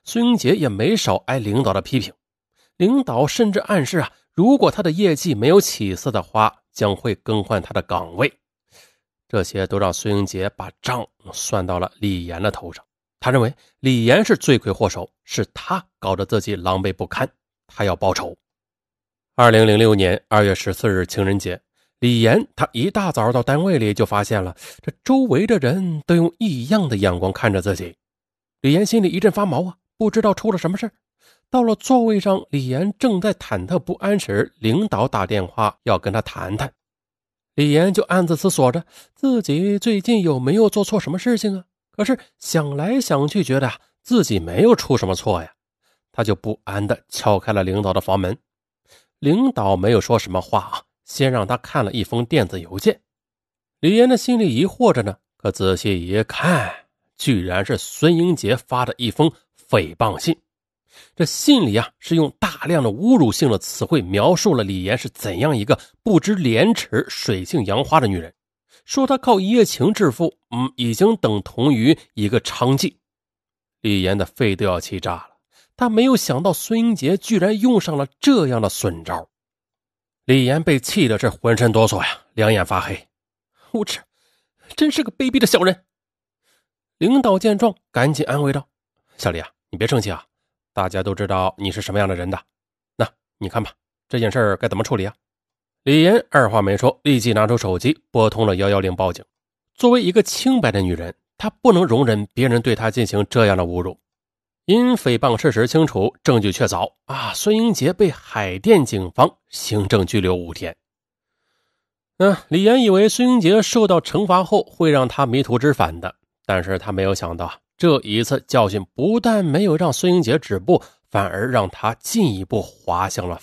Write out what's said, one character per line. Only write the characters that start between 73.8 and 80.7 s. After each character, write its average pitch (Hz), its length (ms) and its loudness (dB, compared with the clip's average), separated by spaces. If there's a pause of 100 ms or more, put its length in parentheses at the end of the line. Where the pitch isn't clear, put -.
李 101 220 0
岩 92 140 0
的 95 80 -2
肺 104 300 -2
都 104 100 -4
要 90 140 0
气 90 220 -10
炸 87 140 -6
了， - 160 -14 (460)
他 247 120 0
没 220 160 2
有 262 120 4
想 139 240 -2
到 180 120 0
孙 226 260 -4
英 226 160 0
杰 170 220 0
居 208 240 -2
然 208 180 0
用 226 220 4
上 160 160 -4
了 139 100 -4 (140)
这 240 260 4
样 117 160 0
的 98 60 2
损 85 340 -6
招。 85 260 -8 (960)
李 131 180 4
岩 147 180 0
被 156 160 2